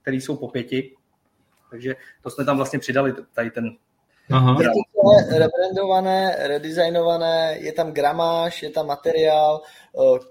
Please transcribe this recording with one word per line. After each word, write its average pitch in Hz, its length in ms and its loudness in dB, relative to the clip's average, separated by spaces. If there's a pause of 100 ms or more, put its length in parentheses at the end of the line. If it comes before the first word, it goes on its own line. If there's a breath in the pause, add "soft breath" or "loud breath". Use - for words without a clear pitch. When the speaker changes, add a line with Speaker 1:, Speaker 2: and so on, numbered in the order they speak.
Speaker 1:
které 135 140 -4
jsou 131 200 -6
po 131 120 -12
pěti. 131 440 -8 (760)
Takže 123 240 -10 (280 loud breath)
to 127 80 -12
jsme 139 140 -8
tam 139 120 0
vlastně 135 220 -4
přidali, 131 340 -2
t-, 131 100 -12 (120)
tady 117 160 -4
ten 117 260 -8 (560)
Speaker 2:
Aha. 127 280 4
Speaker 3:
Je - 80 4
to - 320 0 (260)
celé 160 120 0
rebrandované, 190 1040 0
redesignované, 165 1200 -2
je 151 120 -8
tam 160 200 -4
gramáž, 165 680 -2
je 151 80 -10
tam 147 160 -6
materiál, 156 760 0 (360 loud breath)
eh, 131 220 4 (120)